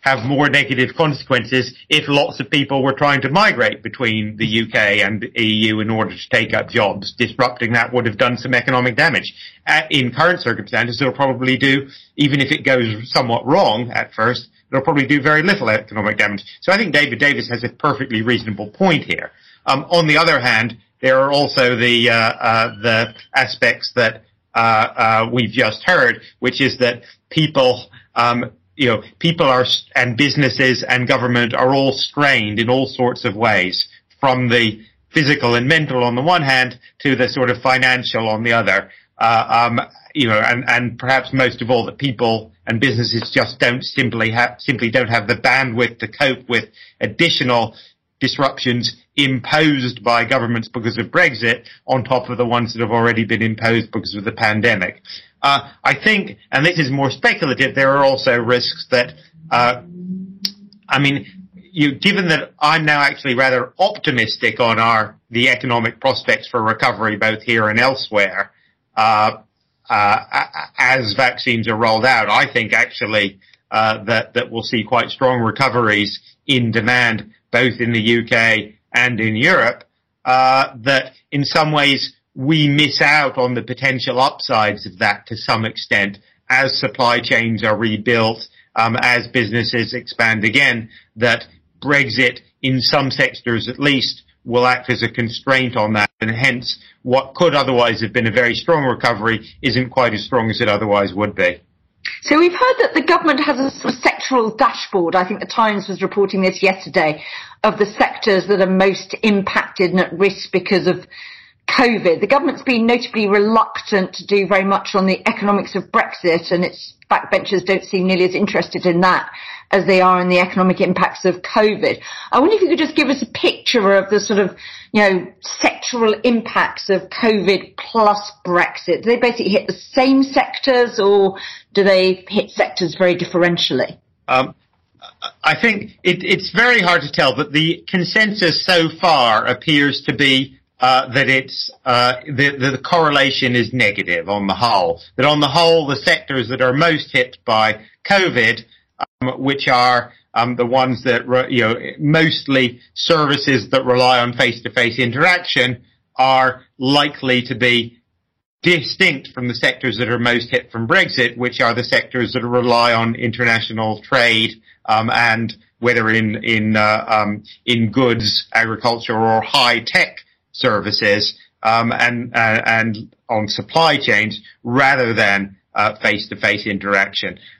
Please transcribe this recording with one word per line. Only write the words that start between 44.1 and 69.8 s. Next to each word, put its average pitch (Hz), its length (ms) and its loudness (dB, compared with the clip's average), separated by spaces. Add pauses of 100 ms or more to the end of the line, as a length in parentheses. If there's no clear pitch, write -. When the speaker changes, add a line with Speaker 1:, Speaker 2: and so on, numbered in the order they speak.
Speaker 1:
ha-, 123 260 0
simply 117 320 -4
don't 120 200 0
have 117 180 -2
the 113 80 0
bandwidth 123 640 0
to 110 80 -8
cope 131 420 -4
with 113 160 0 (340)
additional 123 760 0 (440)
disruptions 131 760 -2 (200)
imposed 135 880 0
by 117 200 2
governments 117 440 -2
because 113 320 -6
of 113 80 -4
Brexit 120 580 0 (220)
on 127 160 0
top 127 260 -2
of 123 80 -6
the 123 80 0
ones 117 280 -2
that 113 80 -4
have 110 100 -2
already 113 340 2
been 107 160 -2
imposed 113 500 -2
because 101 240 -8
of 101 80 -10
the 110 80 2
pandemic. 107 720 0 (460)
Uh, 139 120 4 (320)
I - 20 2 (120)
think, 214 160 2 (300)
and 135 140 2
this 175 120 0
is 143 140 0
more 139 200 0 (100)
speculative, 135 520 0
there 135 220 2
are 139 80 4
also 135 340 2
risks 123 540 -2
that, 123 180 2 (400)
uh, 120 320 2 (1080)
I 135 100 0
mean, 139 260 0 (540)
you, 147 80 4 (200)
given 202 200 0
that - 160 0 (160)
I'm 156 240 2 (100)
now 147 60 0
actually 139 360 -2
rather 127 260 2 (180)
optimistic 123 800 -2
on 117 180 2
our, 113 260 2 (260)
the 120 180 0 (100)
economic 120 440 -2
prospects - 480 0
for 120 120 -2
recovery 110 540 0
both 107 280 -2
here 113 260 2
and 107 100 0
elsewhere, 101 720 0 (460)
uh, 110 340 4 (580)